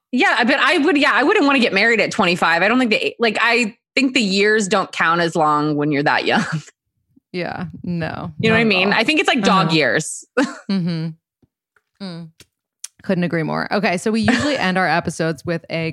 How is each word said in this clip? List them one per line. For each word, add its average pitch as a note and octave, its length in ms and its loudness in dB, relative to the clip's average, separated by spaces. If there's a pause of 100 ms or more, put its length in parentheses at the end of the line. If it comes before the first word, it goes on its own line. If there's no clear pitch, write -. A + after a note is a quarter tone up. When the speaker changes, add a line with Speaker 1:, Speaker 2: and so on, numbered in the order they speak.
(120)
Speaker 1:
Yeah, C4 320 2
but C4+ 160 2
I D4+ 180 2
would, D4+ 180 2
yeah, C#4 160 2
I A3+ 120 2
wouldn't F#4+ 220 2
wanna C#4 120 2
get A3 140 2
married G#3+ 280 2
at F3 120 0
twenty-five. F3 500 2
I G3+ 60 4
don't A#3+ 100 2
think B3+ 140 0
the, - 260 -2
like, A3 220 0
I A#3 360 0 (200)
think C4 180 2
the C#4 80 2
years G3+ 460 2
don't F#3+ 240 -2
count E3+ 280 2
as E3+ 140 0
long D3+ 420 2
when D3 160 0
you're C#3 100 0
that C3+ 240 0
young. C3 220 2
<laughs> - 40 -8 (800)
Speaker 2:
Yeah, F3+ 340 -8 (160)
no, E3+ 560 -8
Speaker 1:
You A3 100 0
know A3 60 4
what A3+ 60 4
I - 20 2
Speaker 2:
not A3+ 100 0
at F#3 60 0
Speaker 1:
mean? F#3+ 140 0
Speaker 2:
all. - 20 0
Speaker 1:
I A3 80 2
think D4+ 160 0
it's, - 80 -2
like, D4+ 160 0
dog F#3+ 240 2
Speaker 2:
Uh-huh. E3 80 0
Speaker 1:
years. C#3+ 580 -2
<laughs> - 60 -4 (320)
Speaker 2:
Mm-hmm. E3+ 380 -4 (920)
Mm. E3+ 300 -14 (720)
Couldn't F3+ 220 -2
agree E3+ 180 -2
more. D#3 320 -4
Okay, F#3 240 0
so A3 140 -4
we A3+ 80 0
usually B3+ 360 0
end F#3 220 -2
our F#3 80 0
episodes E3 580 -2
with E3+ 240 -6
a D#3+ 240 -6